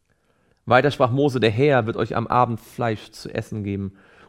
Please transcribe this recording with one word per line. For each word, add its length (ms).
Weiter 260
sprach 200
Mose: 280
„Der 120
Herr 360
wird 100
euch 180
am 120
Abend 320
Fleisch 520
zu 220
essen 300
geben 300